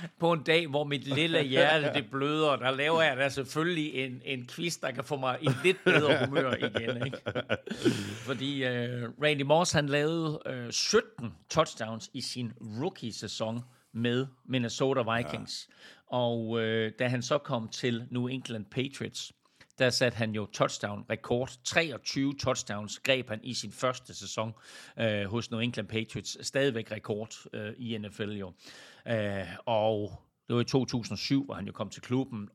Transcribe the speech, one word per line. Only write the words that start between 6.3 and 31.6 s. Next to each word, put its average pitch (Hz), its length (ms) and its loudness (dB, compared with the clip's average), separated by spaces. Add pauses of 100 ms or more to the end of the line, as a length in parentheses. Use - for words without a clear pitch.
igen, 117 520 -2
ikke? - 120 -6 (1080)
Fordi, 135 380 -2
øh, 120 440 -2 (140)
Randy 151 200 4
Moss, 156 300 6
han 147 160 4
lavede, 151 580 2
øh, 123 260 -4
sytten - 600 0 (160)
touchdowns 113 640 0
i 131 60 -6
sin 120 320 -4 (280)
rookie-sæson 113 800 -4 (320)
med 120 340 2 (180)
Minnesota 123 720 2
Vikings. - 520 -6
Ja. - 60 -20 (420)
Og, 117 440 0
øh, 110 380 2
da 127 100 2
han 123 140 0
så 147 160 2
kom 113 300 -4
til 120 420 -2
New 123 160 -2
England 123 380 -6
Patriots, - 680 -6 (460)
der 127 120 6
satte 123 280 4
han 110 140 0
jo 104 140 -2
touchdown-rekord. 113 1040 -2 (140)
Treogtyve 139 720 0
touchdowns 107 600 -2
greb 131 300 2
han 110 140 -4
i 127 120 -6
sin 104 180 -6
første - 420 -4
sæson, 110 380 -6 (480)
øh, 107 240 2
hos 110 260 -4
New 113 100 -2
England 117 280 -2
Patriots. - 580 -6
Stadigvæk 127 460 0
rekord, 107 400 -6 (200)
øh, 107 260 -8
i 117 200 -4
N 104 140 -8
F - 80 -8
L 107 120 -4
jo. 95 200 -8 (560)
Øh, 101 380 0 (200)
og 107 560 2 (260)
det 120 80 2
var 120 60 4
i - 20 2
to 131 200 2
tusind 113 300 -4
og 95 40 -6
syv, 139 260 2
hvor 139 100 -8
han 104 120 -8